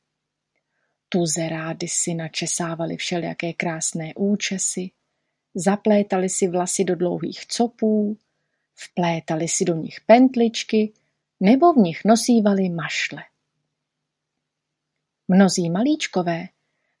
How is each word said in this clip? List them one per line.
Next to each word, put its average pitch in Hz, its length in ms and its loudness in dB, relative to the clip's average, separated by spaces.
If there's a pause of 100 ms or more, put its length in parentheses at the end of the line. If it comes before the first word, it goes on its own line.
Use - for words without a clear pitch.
(1080)
Tuze 165 400 -2
rády 165 380 -8
si - 260 -4
načesávaly 165 840 -6
všelijaké 170 560 -6
krásné 160 640 -6
účesy, 196 760 -4 (640)
zaplétaly 196 720 0
si 190 180 -2
vlasy 180 360 -2
do 180 120 -2
dlouhých 170 500 -4
copů, 214 720 0 (580)
vplétaly 165 720 -4
si - 180 -2
do 170 100 0
nich 156 300 -8
pentličky 233 880 4 (460)
nebo 269 340 6
v 285 40 0
nich 175 280 2
nosívaly 208 640 4
mašle. 156 540 -6 (2000)
Mnozí 185 420 4
malíčkové 185 760 -2 (540)